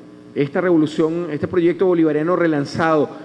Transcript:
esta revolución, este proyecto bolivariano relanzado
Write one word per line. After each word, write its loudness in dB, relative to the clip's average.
esta -2
revolución, 0
este -6
proyecto 2
bolivariano 2
relanzado 0